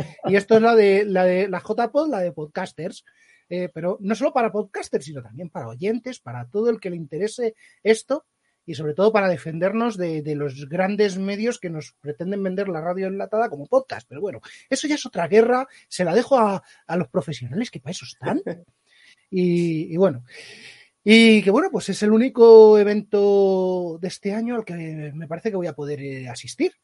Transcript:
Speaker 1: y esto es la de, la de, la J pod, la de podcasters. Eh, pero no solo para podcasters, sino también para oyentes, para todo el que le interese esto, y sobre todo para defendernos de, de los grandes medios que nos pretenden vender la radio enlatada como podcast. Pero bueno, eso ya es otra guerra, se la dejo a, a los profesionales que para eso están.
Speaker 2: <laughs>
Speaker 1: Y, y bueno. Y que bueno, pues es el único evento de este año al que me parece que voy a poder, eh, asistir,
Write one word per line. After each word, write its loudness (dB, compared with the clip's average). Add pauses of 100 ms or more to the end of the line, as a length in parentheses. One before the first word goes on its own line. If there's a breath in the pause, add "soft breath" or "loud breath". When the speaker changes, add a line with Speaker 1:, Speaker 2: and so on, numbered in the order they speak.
(260 loud breath)
Speaker 1:
y 2
esto 4
es 6
la 4
de, 4
la 0
de, 2
la -6
J -4
pod, 0
la -4
de -4
podcasters. -12 (440 soft breath)
Eh, -6
pero -4
no -4
solo -2
para 0
podcasters, -6
sino -12
también -16
para -12
oyentes, -8
para -14
todo -2
el -2
que -10
le -8
interese -8 (280 soft breath)
esto, 0 (400)
y -10
sobre -6
todo 2
para 2
defendernos -4
de, -6
de -6
los -8
grandes -2
medios -4
que -10
nos -12
pretenden -8
vender -4
la -6
radio -4
enlatada -4
como -12
podcast. -2
Pero -16
bueno, -8 (280 loud breath)
eso -4
ya 0
es -8
otra -4
guerra, 2 (200 soft breath)
se -6
la 0
dejo 2
a, 2 (240 soft breath)
a -4
los -2
profesionales -6
que -14
para -12
eso -12
están. -6
Speaker 2:
<laughs> -10 (640 soft breath)
Speaker 1:
Y, 0
y -4
bueno. 0 (800 loud breath)
Y 8
que 2
bueno, 2
pues -6
es -6
el 2
único 10
evento 0
de -8
este -8
año -6
al -6
que -10
me -12
parece -6
que -4
voy -4
a -8
poder, -8
eh, -12
asistir, -6 (120)